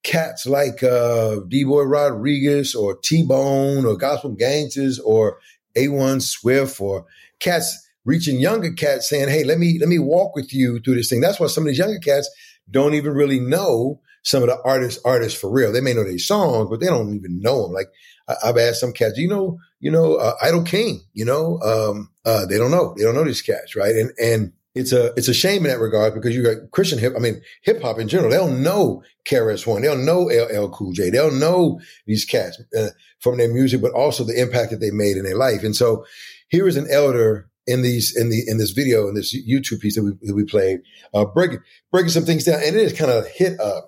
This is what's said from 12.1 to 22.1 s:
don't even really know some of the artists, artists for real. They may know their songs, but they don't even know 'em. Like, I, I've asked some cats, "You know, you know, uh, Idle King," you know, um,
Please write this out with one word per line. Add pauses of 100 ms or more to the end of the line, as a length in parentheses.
don't
even
really
know (220)
some
of
the
artists,
artists
for
real.
They
may
know
their
songs,
but
they
don't
even
know
'em.
Like, (380)
I,
I've
asked
some
cats,
"You
know, (200)
you
know,
uh,
Idle
King," (120)
you
know,
um, (160)